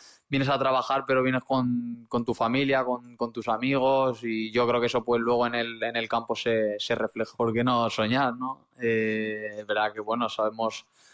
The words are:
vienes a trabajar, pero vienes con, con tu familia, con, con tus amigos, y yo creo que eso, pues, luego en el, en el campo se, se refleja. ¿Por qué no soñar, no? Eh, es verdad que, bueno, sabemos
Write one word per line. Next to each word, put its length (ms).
vienes 220
a 80
trabajar, 480
pero 160
vienes 220
con, 680
con 160
tu 80
familia, 500
con, 320
con 160
tus 160
amigos, 760
y 280
yo 160
creo 120
que 80
eso, 160
pues, 180
luego 240
en 80
el, 300
en 120
el 140
campo 260
se, 440
se 160
refleja. 420
¿Por 160
qué 100
no 280
soñar, 440
no? 300
Eh, 800
es 80
verdad 260
que, 60
bueno, 280
sabemos 600